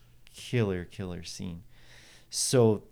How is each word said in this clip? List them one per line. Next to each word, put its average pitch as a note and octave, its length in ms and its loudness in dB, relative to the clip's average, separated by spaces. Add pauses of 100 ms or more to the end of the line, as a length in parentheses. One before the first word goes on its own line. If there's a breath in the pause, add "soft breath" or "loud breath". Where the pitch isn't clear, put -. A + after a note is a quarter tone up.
(340 soft breath)
killer, G2 520 -2
killer F2+ 380 -10
scene. F2+ 400 -10 (680 loud breath)
So A2+ 600 4